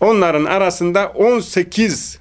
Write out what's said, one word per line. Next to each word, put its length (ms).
onların 440
arasında 640
on 320
sekiz 800